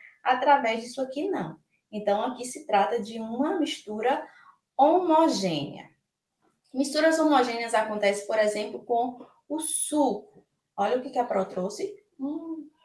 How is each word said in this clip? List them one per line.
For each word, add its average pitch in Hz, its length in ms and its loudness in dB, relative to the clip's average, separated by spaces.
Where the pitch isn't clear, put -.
através 254 600 2
disso 254 180 -8
aqui, 285 260 -6
não. 226 320 -6
Então, 202 300 -2
aqui 247 240 -6
se - 220 -14
trata 214 340 2
de 220 180 -10
uma 262 380 -2
mistura 254 680 -2
homogênea. 294 1120 4
Misturas 311 460 2
homogêneas 240 560 2
acontecem, 208 540 0
por 220 100 -2
exemplo, 214 460 0
com 240 420 -2
o 302 100 -4
suco. - 840 -2
Olha 220 240 0
o - 20 -8
que 269 80 -10
que - 80 -10
a 240 80 2
Pro 202 200 0
trouxe. 190 500 -6
Hum. 320 500 -8